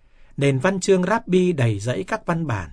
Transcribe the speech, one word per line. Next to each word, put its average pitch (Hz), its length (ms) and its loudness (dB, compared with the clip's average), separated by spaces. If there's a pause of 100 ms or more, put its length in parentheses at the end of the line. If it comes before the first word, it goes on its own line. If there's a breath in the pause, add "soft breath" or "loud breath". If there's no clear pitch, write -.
(360)
Nền 139 220 2
văn 190 220 0
chương 185 240 2
Rabbi 185 480 2
đầy 117 260 0
rẫy 123 260 -4
các 220 220 -6
văn 165 200 -2
bản, 101 260 -6